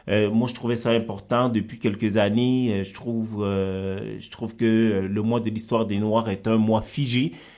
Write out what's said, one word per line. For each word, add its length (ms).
Euh, 200
moi, 180
je 60
trouvais 220
ça 160
important 580
depuis 300
quelques 380
années. 640
Euh, 20
je 100
trouve, 500
euh, 760
je 100
trouve 260
que, 100
euh, 420
le 160
mois 160
de 100
l'histoire 380
des 100
Noirs 320
est 180
un 100
mois 260
figé, 500